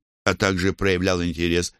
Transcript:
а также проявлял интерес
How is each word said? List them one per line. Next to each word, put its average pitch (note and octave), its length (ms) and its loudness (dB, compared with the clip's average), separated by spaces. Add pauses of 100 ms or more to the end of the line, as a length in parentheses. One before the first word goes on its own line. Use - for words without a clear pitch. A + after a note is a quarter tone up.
(220)
а G2 120 0
также F#2+ 380 0
проявлял F#2 480 0
интерес E2+ 600 0